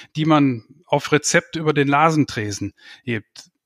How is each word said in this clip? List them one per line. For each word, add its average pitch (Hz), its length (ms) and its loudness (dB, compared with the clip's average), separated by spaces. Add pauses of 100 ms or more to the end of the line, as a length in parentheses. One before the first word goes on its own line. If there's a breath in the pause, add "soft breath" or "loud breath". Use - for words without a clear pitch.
(160 loud breath)
die 156 100 -2
man 143 400 2 (200)
auf - 260 -2
Rezept 160 440 0
über 156 180 -2
den 143 140 0
Lasentresen 139 840 0 (300 loud breath)
hebt. - 460 -10 (160)